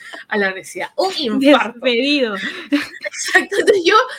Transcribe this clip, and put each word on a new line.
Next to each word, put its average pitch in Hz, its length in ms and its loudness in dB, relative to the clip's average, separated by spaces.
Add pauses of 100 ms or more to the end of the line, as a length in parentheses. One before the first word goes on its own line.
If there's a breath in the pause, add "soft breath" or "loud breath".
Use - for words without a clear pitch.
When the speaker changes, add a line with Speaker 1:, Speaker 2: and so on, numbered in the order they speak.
(280 loud breath)
Speaker 1:
a 214 80 -4
la 196 120 2
universidad, 185 480 -8
un 370 200 2
infarto. 240 640 0
Speaker 2:
Despedido. 254 560 0
Speaker 1:
Exacto, 320 1200 -4
entonces 381 220 4
yo 359 140 6 (220 loud breath)